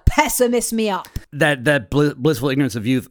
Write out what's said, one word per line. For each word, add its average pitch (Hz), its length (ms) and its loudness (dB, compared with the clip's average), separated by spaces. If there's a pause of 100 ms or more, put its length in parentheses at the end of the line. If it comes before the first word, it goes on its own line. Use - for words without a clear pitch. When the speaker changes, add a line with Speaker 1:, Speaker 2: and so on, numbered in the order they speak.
Speaker 1:
Pessimist 240 680 0
me 220 160 -2
up. 180 180 -6 (240)
Speaker 2:
That, 147 320 0
that 139 260 0
bl-, 147 260 2
blissful 135 340 0
ignorance 135 260 0
of 107 100 -6
youth 127 240 0